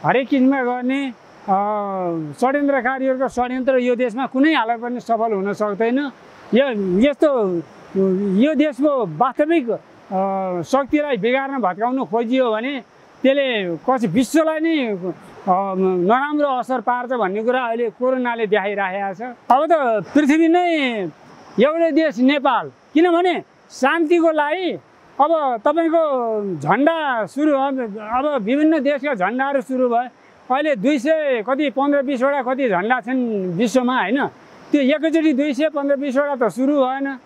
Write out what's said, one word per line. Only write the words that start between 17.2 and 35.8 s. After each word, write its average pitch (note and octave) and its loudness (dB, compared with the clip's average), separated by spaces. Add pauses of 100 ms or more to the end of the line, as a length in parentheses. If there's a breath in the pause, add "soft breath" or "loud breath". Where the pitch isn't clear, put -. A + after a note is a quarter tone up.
कुरा B3+ 0
अहिले A#3 -2
कोरोनाले B3 -2
देखाइराखेको G3 -2
छ। A#3 -12 (140)
अब C#4 6
त A#3+ 2 (100)
पृथ्वी D#4 4
नै D#4+ 2 (600)
एउटै E4 4
देश D4 0
नेपाल, B3+ 2 (240)
किनभने E4+ 2 (280)
शान्तिको E4 2
लागि D4+ -2 (420)
अब C#4+ 2
तपाईँको D#4+ 2 (540)
झन्डा B3 0
सुरु D4 0
भयो, C4+ 0 (340)
अब B3+ -2
विभिन्न D4+ 2
देशका C#4+ -2
झन्डाहरू B3+ -2
सुरु B3+ -2
भयो। A#3+ -4
अहिले D4 0
दुई C4 0
सय C#4 0
कति, C#4 0
पन्ध्र C#4+ 0
बिसवटा C4+ -2
कति B3+ -2
झन्डा G#3+ 0
छन् A3 -4
विश्वमा, A#3+ 0
होइन? A3 -2 (460)
त्यो D4 2
एकैचोटि D4+ 2
दुई C#4+ 0
सय D4 0
पन्ध्र C#4+ 0